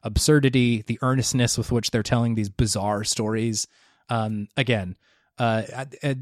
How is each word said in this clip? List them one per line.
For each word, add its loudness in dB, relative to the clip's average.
absurdity, 4
the -4
earnestness 2
with -2
which 0
they're 0
telling 0
these -2
bizarre -2
stories. -2
Um, -4
again, -2
uh, 0
at, -12
at, -2